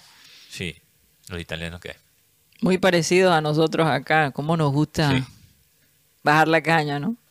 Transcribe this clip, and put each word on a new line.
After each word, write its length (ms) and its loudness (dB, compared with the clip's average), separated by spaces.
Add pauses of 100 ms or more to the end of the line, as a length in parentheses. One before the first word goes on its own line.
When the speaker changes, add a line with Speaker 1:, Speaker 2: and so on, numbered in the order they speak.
(500)
Speaker 1:
Sí, 260 -10 (540)
los 120 -10
italianos 400 -10
qué. 140 -16 (680)
Speaker 2:
Muy 160 0
parecidos 560 2
a 80 2
nosotros 460 0
acá, 440 0
cómo 240 -4
nos 160 0
gusta 460 0
Speaker 1:
Sí. 60 -2 (1000)
Speaker 2:
bajar 240 4
la 140 2
caña, 380 0
¿no? 160 -4 (160)